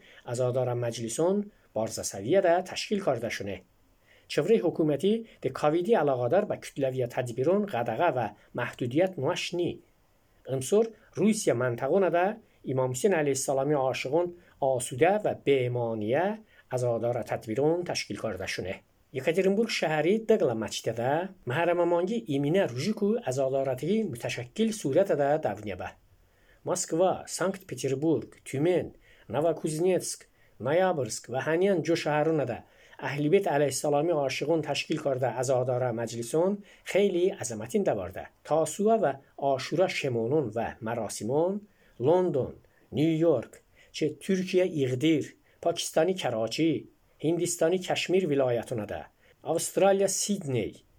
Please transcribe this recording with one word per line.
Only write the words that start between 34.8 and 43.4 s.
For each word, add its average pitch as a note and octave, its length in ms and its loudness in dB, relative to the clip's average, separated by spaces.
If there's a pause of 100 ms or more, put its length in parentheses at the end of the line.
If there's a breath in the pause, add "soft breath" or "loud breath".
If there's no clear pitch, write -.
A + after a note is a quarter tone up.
karda B2+ 340 0
əzadara B2+ 560 0
məclisun A#2+ 640 -2 (240 loud breath)
xeyli F3+ 500 2
əzəmətin A#2+ 540 -4
də D3 80 2
vardı. F2+ 320 -6 (140)
Tasua F3+ 580 2
və D#3 160 2 (380 soft breath)
Aşura D3+ 400 0
şemonun B2 580 0
və A2 180 -4 (100)
mərasimun A#2 800 -2 (400 loud breath)
London, C#3+ 560 2 (360 soft breath)
New D#3 240 2
York, D#3 460 2 (340 soft breath)